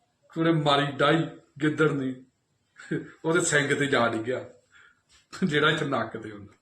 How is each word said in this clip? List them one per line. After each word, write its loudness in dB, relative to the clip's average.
ਉਹਨੇ 2
ਮਾਰੀ 2
ਡਾਈ 2
ਗਿੱਦੜ 2
ਨੇ, -6
ਉਹਦੇ 2
ਸਿੰਘ 0
ਤੇ 0
ਜਾ 2
ਡਿੱਗਿਆ -4
ਜਿਹੜਾ 2
ਇੱਥੇ 0
ਨੱਕ -4
ਤੇ -12
ਹੁੰਦਾ। -18